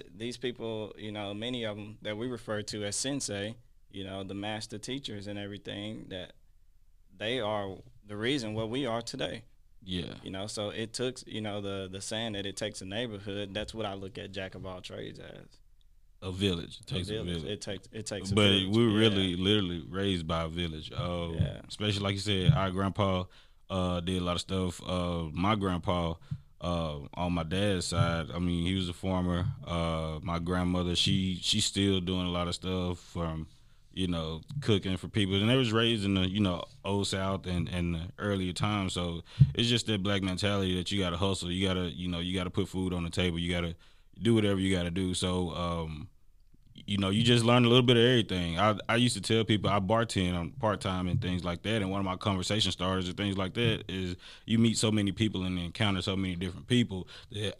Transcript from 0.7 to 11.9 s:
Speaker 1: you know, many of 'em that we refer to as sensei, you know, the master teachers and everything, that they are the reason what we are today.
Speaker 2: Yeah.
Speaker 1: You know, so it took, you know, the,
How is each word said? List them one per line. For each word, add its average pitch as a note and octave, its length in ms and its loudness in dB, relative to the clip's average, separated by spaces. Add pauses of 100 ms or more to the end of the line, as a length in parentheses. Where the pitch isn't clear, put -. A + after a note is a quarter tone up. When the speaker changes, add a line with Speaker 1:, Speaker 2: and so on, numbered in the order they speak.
Speaker 1:
you G#2 140 -8
know, G#2 220 -6
many A#2+ 300 -4
of G#2+ 140 -4
'em G#2+ 240 -12
that G#2+ 160 -6
we B2 100 -4
refer A2 360 -4
to G#2 200 -6
as G2+ 120 -4
sensei, A2+ 600 -4 (360)
you G2+ 120 -10
know, F#2+ 200 -6
the F#2+ 100 -8
master G#2+ 440 -6
teachers A2+ 500 -8
and G2+ 120 -6
everything, G2+ 720 -8
that F#2 240 -10 (840)
they A#2 220 -2
are G#2 360 -2 (320)
the G#2 100 -10
reason A2+ 360 0
what A2 160 -2
we C3+ 160 -2
are A#2 160 -2
today. C3+ 420 -6 (400)
Speaker 2:
Yeah. F2+ 300 -4 (100)
Speaker 1:
You - 60 -10
know, F#2+ 180 -6
so G#2 220 -4
it G#2+ 240 -6
took, B2+ 320 -4
you G#2+ 160 -8
know, G#2 200 -4
the, G2 300 -6